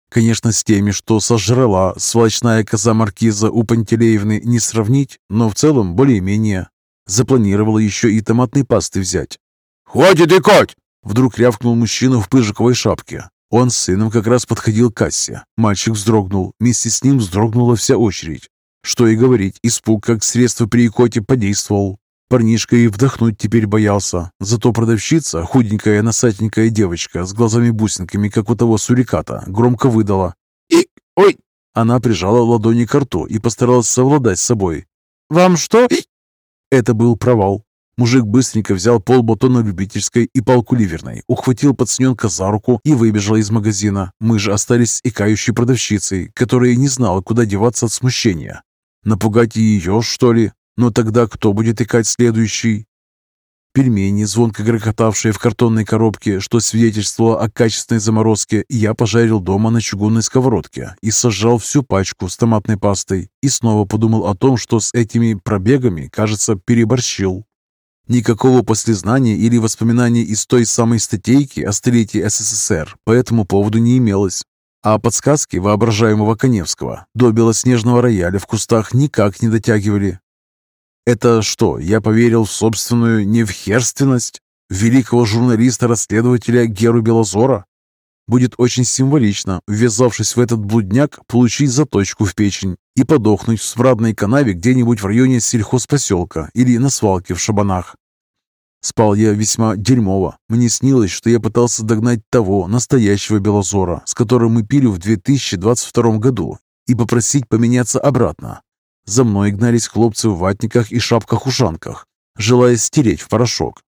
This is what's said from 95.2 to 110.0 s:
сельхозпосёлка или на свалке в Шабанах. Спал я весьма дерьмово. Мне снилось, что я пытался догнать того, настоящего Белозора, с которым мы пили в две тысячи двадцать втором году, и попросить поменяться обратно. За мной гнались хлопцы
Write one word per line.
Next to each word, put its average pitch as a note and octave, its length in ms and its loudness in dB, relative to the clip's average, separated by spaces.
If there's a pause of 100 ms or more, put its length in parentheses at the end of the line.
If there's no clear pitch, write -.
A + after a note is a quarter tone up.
сельхозпосёлка G2+ 1160 -2
или B2 240 2
на C3 100 0
свалке F#2+ 460 -2
в F2 60 -6
Шабанах. G2+ 560 -2 (840)
Спал G#2+ 340 0
я G#2+ 180 2
весьма A2 440 -2
дерьмово. G2 640 0 (100)
Мне A#2 220 0
снилось, B2 400 0
что - 180 -6
я A#2 100 4
пытался A2+ 460 -2
догнать A2+ 360 0 (100)
того, G2 360 0
настоящего G#2+ 720 0
Белозора, G2 640 -2
с - 80 -10
которым A#2 380 0
мы A#2 100 0
пили C3+ 240 2
в G2+ 120 0
две G2+ 180 0
тысячи B2 420 -2
двадцать A2 300 -2
втором A2+ 300 0
году, G#2+ 400 -2 (280)
и B2+ 80 0
попросить A#2 520 0
поменяться A#2 520 0
обратно. F2 640 -2 (440)
За B2 180 2
мной G2+ 280 2
гнались A#2 340 0
хлопцы A2 440 0